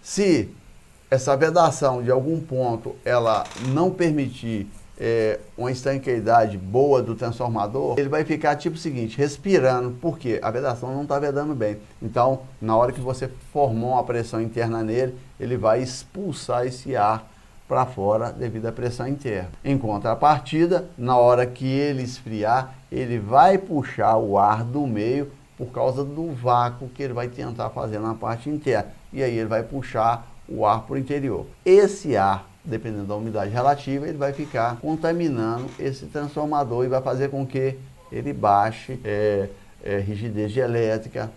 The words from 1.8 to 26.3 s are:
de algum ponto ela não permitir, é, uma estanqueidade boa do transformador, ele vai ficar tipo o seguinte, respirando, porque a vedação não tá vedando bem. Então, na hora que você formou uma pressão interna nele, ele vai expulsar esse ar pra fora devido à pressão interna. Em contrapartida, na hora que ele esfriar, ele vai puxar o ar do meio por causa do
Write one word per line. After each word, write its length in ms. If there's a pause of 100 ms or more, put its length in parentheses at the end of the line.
de 80
algum 300
ponto 640
ela 400 (240)
não 220
permitir, 760 (300)
é, 400 (180)
uma 140
estanqueidade 840
boa 460
do 120
transformador, 840
ele 100
vai 160
ficar 320
tipo 200
o 20
seguinte, 380
respirando, 840
porque 420
a 80
vedação 440
não 100
tá 140
vedando 360
bem. 220 (240)
Então, 420 (180)
na 160
hora 160
que 80
você 280 (240)
formou 400
uma 120
pressão 360
interna 420
nele, 320 (240)
ele 180
vai 260
expulsar 840
esse 300
ar 340 (380)
pra 160
fora 480
devido 340
à 60
pressão 340
interna. 440 (140)
Em 120
contrapartida, 1200
na 200
hora 280
que 220
ele 360
esfriar, 720 (160)
ele 280
vai 400
puxar 580
o 220
ar 260
do 220
meio 440 (280)
por 80
causa 380
do 280